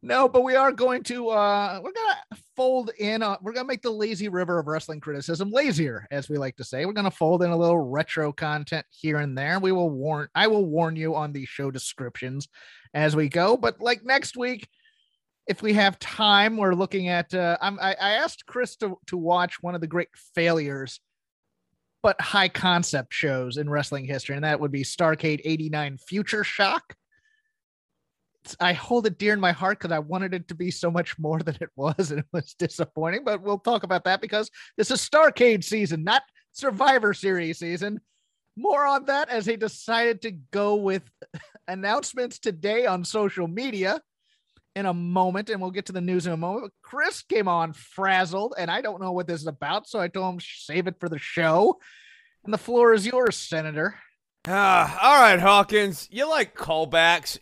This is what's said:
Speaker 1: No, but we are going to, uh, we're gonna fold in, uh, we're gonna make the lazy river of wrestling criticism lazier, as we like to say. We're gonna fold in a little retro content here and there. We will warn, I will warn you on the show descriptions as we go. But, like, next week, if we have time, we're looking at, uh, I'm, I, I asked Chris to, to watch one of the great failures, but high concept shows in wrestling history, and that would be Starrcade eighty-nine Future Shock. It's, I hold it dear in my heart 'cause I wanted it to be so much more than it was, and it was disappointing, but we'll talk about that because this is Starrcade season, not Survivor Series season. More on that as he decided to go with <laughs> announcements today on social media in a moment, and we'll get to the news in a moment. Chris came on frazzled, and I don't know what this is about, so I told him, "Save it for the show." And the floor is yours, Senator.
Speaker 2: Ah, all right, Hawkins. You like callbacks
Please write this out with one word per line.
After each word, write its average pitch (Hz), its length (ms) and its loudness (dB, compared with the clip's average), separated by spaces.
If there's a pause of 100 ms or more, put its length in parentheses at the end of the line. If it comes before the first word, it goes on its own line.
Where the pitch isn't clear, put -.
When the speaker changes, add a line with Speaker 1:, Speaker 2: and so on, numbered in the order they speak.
Speaker 1:
No, 254 280 2
but 254 160 4
we 254 100 0
are 269 160 6
going 254 340 0
to, 247 260 -6
uh, 202 520 0
we're 381 100 -12
gonna 453 240 -2 (380)
fold 254 440 0
in, 214 220 -2
uh, 208 220 -2
we're 208 100 -2
gonna 254 140 0
make 269 160 -6
the 240 80 -2
lazy 214 380 -2
river 180 320 0
of 147 80 -4
wrestling 156 320 -6
criticism 156 500 -6
lazier, 160 640 0
as 143 160 -6
we 147 100 -4
like 131 180 -6
to - 80 -12
say. 135 220 -6
We're 196 60 -4
gonna 202 180 0
fold 170 320 2
in 175 80 2
a 170 60 0
little 170 240 4
retro 147 520 -2
content 151 580 -6
here 156 280 -4
and 143 180 -4
there. 151 220 -2
We 190 140 2
will 175 180 2
warn, 147 460 -4
I 190 100 4
will 214 180 4
warn 160 300 0
you 160 220 -4
on 151 160 -4
the 139 140 -10
show 139 260 -6
descriptions 131 760 -10 (480)
as 151 220 2
we 151 120 2
go. 175 280 4
But, 226 240 -2
like, 240 240 -2
next 262 320 0
week, 247 320 -6 (800)
if 196 120 -2
we 214 120 2
have 202 260 4
time, 214 580 4
we're 196 180 2
looking 185 340 -2
at, 175 260 -2
uh, 170 260 0
I'm, 196 200 -4
I, 190 200 0
I 196 120 2
asked 277 340 -2
Chris - 300 -6
to, 196 220 -6 (100)
to 180 80 -6
watch 175 440 0
one 175 140 -8
of 170 60 -6
the 160 80 -6
great 170 260 -4
failures, 147 840 -2 (1040)
but 202 160 2
high 196 280 2
concept 175 640 0
shows 127 440 -2
in 147 120 -4
wrestling 143 360 -4
history, 139 320 -8
and 147 80 -6
that 151 160 0
would 143 120 -2
be 139 120 -2
Starrcade 156 600 0
eighty-nine 151 540 -2
Future 208 460 -4
Shock. - 500 -2 (1500)
It's, - 160 -16
I 180 120 2
hold 226 340 0
it 190 120 -2
dear 208 160 2
in 202 60 -2
my 180 120 2
heart 190 280 -2
'cause 170 120 -4
I 156 60 0
wanted 180 360 -4
it 180 140 -8
to 180 60 -10
be 175 160 -4
so 170 200 -4
much 170 280 -4
more 160 220 -2
than 156 200 -6
it 170 160 -10
was, 147 340 -2
and 147 100 -4
it 143 120 -8
was 170 220 -6
disappointing, 170 680 -4
but 208 180 -2
we'll 202 160 -2
talk 233 240 0
about 180 220 -2
that 185 160 2
because 214 300 -4 (260)
this 220 140 0
is - 160 -2
Starrcade 247 580 6
season, 170 400 -2
not 240 180 2 (300)
Survivor 247 640 2
Series 175 440 -2
season. 175 420 -6 (560)
More 285 300 2
on 277 200 2
that 277 220 0
as 226 180 -4
he 233 100 0
decided 226 680 -2
to 220 100 -8
go 202 440 -2
with 196 320 -2 (260)
<laughs> - 340 -18
announcements 202 680 -4
today 208 480 -2
on 180 180 0
social 190 420 -2
media 202 540 -2 (720)
in 196 120 -4
a 180 80 0
moment, 185 560 -2
and 202 100 -4
we'll 185 100 -6
get 196 160 -8
to 185 60 -14
the 185 80 -6
news 180 260 -2
in 175 60 -2
a 160 40 -4
moment. 196 360 -6 (100)
Chris 311 400 -4
came 214 260 0
on 165 240 0
frazzled, 190 840 -2
and 170 140 -6
I 196 100 -4
don't 214 200 -8
know 185 120 -6
what 180 140 -4
this 170 160 -6
is 156 40 -8
about, 156 400 -6
so 220 140 -6
I 175 80 -2
told 185 260 -4
him, 175 60 -12
"Save 175 460 -6
it 185 120 -8
for 175 100 -6
the 160 100 -6
show." 170 600 2 (680)
And 208 100 -4
the 202 40 -2
floor 240 360 6
is 202 120 0
yours, 247 300 0
Senator. 156 600 -6 (520)
Speaker 2:
Ah, 185 540 4
all 277 180 10
right, 208 180 10
Hawkins. 202 720 4
You 254 160 -2
like 302 300 0
callbacks 165 840 2